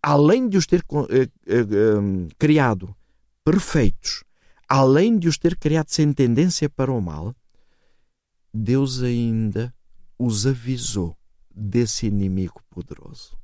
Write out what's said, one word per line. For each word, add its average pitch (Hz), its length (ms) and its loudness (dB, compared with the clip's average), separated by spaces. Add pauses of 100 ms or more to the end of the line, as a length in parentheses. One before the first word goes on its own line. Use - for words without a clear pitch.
além 151 460 4
de 196 80 0
os 175 100 2
ter 175 160 2
co-, 143 260 -4
eh, 131 220 2 (160)
eh, 110 140 0
eh, 101 760 0
criado 127 560 0 (520)
perfeitos, - 800 0 (440)
além 139 480 4
de 170 120 0
os 151 100 -2
ter - 180 0
criado 156 340 -2
sem 147 220 2
tendência 139 560 0
para 135 220 -4
o 123 100 -2
mal, 85 360 -8 (1160)
Deus 127 480 -2
ainda 117 720 -2 (460)
os 113 260 -2
avisou 120 720 -4 (380)
desse 107 520 -2
inimigo 95 640 -2
poderoso. - 760 -16